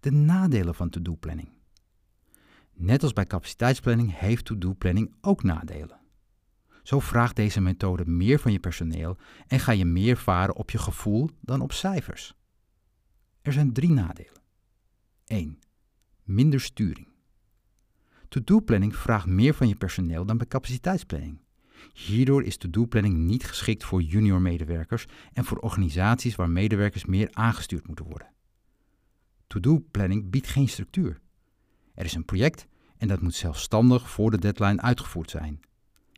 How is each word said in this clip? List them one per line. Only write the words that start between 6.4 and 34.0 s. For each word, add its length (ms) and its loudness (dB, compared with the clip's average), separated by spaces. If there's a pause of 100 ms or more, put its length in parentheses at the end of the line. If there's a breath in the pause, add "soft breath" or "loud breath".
Zo 180 0
vraagt 360 0
deze 240 2
methode 460 0
meer 320 2
van 140 2
je 80 0
personeel 560 -6 (300 loud breath)
en 140 0
ga 120 0
je 120 2
meer 320 4
varen 400 0
op 140 -10
je 80 -4
gevoel 520 -2 (100)
dan 200 -2
op 120 -4
cijfers. 640 -6 (1080)
Er 100 -2
zijn 200 2
drie 180 2
nadelen. 520 -2 (840)
Eén, 320 -6 (640)
minder 380 4
sturing. 520 -6 (1160 soft breath)
To-do 320 4
planning 360 2
vraagt 300 0
meer 280 4
van 140 2
je 80 0
personeel 480 -4
dan 120 -2
bij 100 -2
capaciteitsplanning. 960 -6 (500 loud breath)
Hierdoor 500 2
is 140 -6
to-do 300 -2
planning 300 2
niet 280 0
geschikt 400 -4
voor 180 0
junior 380 2
medewerkers 680 -2 (260 loud breath)
en 120 -2
voor 140 -6
organisaties 760 0
waar 160 0
medewerkers 540 0
meer 280 0
aangestuurd 540 -2
moeten 180 -12
worden. 280 -16 (1120)
To-do 440 2
planning 400 -2
biedt 160 -2
geen 220 0
structuur. 520 -4 (760)
Er 100 -10
is 100 -6
een 100 -6
project 420 0 (300 soft breath)
en 120 -2
dat 120 0
moet 140 -2
zelfstandig 760 2